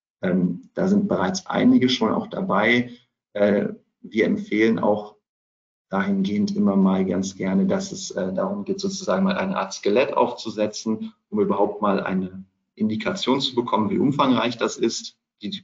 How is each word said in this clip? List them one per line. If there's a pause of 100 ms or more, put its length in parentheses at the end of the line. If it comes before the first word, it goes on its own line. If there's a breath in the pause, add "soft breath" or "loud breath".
(220)
Ähm,
da
sind
bereits
einige
schon
auch
dabei. (420 loud breath)
Äh, (320)
wir
empfehlen
auch (760)
dahingehend
immer
mal
ganz
gerne,
dass
es,
äh,
darum
geht,
sozusagen
mal
eine
Art
Skelett
aufzusetzen, (160)
um
überhaupt
mal
eine (280)
Indikation
zu
bekommen,
wie
umfangreich
das
ist, (220)
die